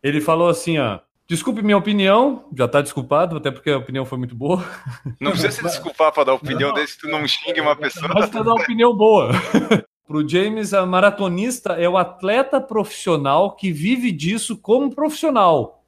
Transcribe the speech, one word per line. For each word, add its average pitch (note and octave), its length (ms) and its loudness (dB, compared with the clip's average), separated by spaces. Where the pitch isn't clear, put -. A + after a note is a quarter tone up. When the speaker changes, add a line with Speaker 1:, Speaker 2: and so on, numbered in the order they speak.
Speaker 1:
Ele C#3+ 180 0
falou E3 280 2
assim, E3 300 0
ó, A2 200 -2
"Desculpe G#3 340 -4
minha G#3 140 4
opinião", G#3 720 2
já B2+ 100 2
tá C#3+ 160 2
desculpado, D3 540 -2
até C#3 160 -4
porque - 180 -6
a C#3 80 2
opinião B2+ 260 -6
foi B2+ 140 -8
muito B2 160 -8
boa. E3 300 -2
Speaker 2:
Não C#3+ 100 -2
precisa F3 220 0
se - 100 -10
desculpar D#3+ 500 -2
pra - 120 2
dar C3 100 2
opinião C3+ 360 -2
Speaker 1:
Não. - 40 -2
Speaker 2:
desde D3 220 -4
que - 60 -20
tu D#3 60 -12
não D3+ 200 -4
xingue D#3+ 320 -4
uma D3 160 2
pessoa. D3+ 360 -6
Speaker 1:
Mas G#3 180 2
tu A3 120 -4
dá A3+ 100 2
uma A3+ 100 2
opinião A#3 340 4
boa. G#3 340 6
<laughs> - 760 0
Pro D3+ 200 -2
James, G3+ 460 0
a F#3+ 100 4
maratonista G3 880 0
é F3 140 0
o F3+ 80 2
atleta G#3+ 640 0
profissional F#3 920 0
que F#3+ 160 -4
vive A3+ 400 -2
disso F#3 460 -4
como C4 360 0
profissional. B3+ 960 0